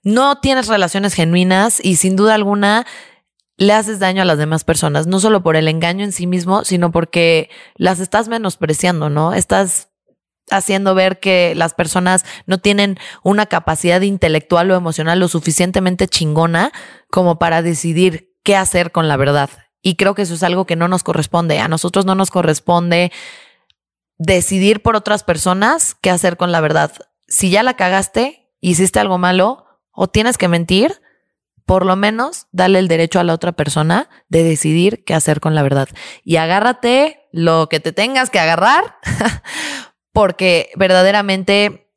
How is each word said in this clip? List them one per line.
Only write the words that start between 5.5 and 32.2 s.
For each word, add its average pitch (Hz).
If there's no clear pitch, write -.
el 156
engaño 170
en 196
sí 175
mismo, 180
sino 175
porque 165
las 180
estás 214
menospreciando, 175
¿no? 156
Estás 190
haciendo 196
ver 190
que 180
las 165
personas 180
no 185
tienen 202
una 208
capacidad 170
intelectual 180
o 185
emocional 165
lo 180
suficientemente 180
chingona 165
como 175
para 170
decidir 170
qué 202
hacer 180
con 160
la 139
verdad. 143
Y 180
creo 196
que 202
eso 170
es 160
algo 180
que 170
no 170
nos 185
corresponde. 160
A -
nosotros 175
no 190
nos 190
corresponde 175
decidir 190
por 226
otras 208
personas 190
qué 185
hacer 175
con 180
la 165
verdad. 156
Si -
ya 202
la 254
cagaste, 196
hiciste 180
algo 190
malo 185
o 190
tienes 226
que 185
mentir, 185
por 185
lo 185
menos 220